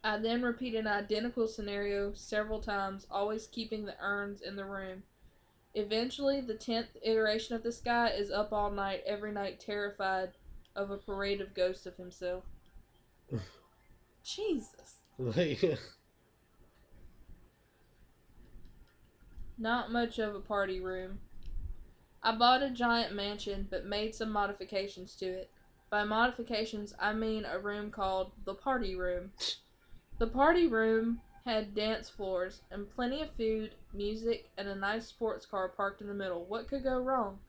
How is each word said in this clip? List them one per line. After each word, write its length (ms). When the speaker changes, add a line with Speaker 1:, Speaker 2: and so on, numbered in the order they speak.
Speaker 1:
I 160
then 240
repeat 320
an 120
identical 600
scenario 680
several 460
times, 500
always 360
keeping 380
the 160
urns 400
in 160
the 80
room. 380
Eventually, 680
the 140
tenth 340
iteration 520
of 80
this 180
guy 280
is 220
up 220
all 180
night, 360
every 260
night, 280
terrified 680
of 160
a 60
parade 440
of 140
ghosts 320
of 100
himself. 480
Speaker 2:
<laughs> 960
Speaker 1:
Jesus. 760
Speaker 2:
Like 440
<laughs> 160
Speaker 1:
Not 340
much 260
of 160
a 60
party 400
room. 380
I 140
bought 260
a 80
giant 440
mansion, 560
but 160
made 280
some 160
modifications 840
to 100
it. 240
By 140
modifications, 920
I 140
mean 320
a 140
room 320
called 420
the 100
party 400
room. 380
The 80
party 400
room 540
had 300
dance 340
floors 520
and 200
plenty 320
of 140
food, 380
music, 640
and 100
a 60
nice 320
sports 400
car 220
parked 340
in 60
the 60
middle. 300
What 240
could 160
go 160
wrong? 380